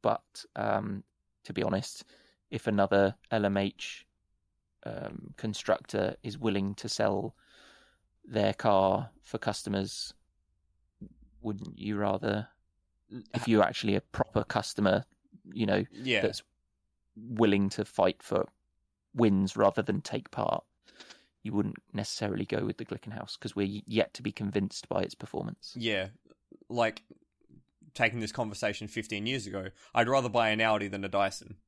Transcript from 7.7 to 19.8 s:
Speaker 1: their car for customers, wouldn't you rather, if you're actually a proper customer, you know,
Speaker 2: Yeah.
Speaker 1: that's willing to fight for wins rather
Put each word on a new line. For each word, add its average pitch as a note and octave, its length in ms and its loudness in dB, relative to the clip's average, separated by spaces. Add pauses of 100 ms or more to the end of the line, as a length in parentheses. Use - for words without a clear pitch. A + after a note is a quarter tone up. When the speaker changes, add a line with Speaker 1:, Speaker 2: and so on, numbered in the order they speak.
Speaker 1:
their G#2 280 2
car G2 560 4 (120)
for - 160 -10
customers, - 760 -4 (1300)
wouldn't G#2+ 360 -8
you G#2 200 -4
rather, G2+ 500 0 (840)
if - 140 -4
you're G#2+ 160 8
actually G2+ 320 2
a G2+ 60 2
proper - 440 -2
customer, G#2 580 2 (480)
you A2+ 140 0
know, G2 260 2
Speaker 2:
Yeah. A#2 300 0
Speaker 1:
that's G2 200 0 (720)
willing G#2+ 540 4
to G#2 140 -4
fight - 400 2
for - 240 0 (680)
wins G2 440 4
rather G2+ 240 4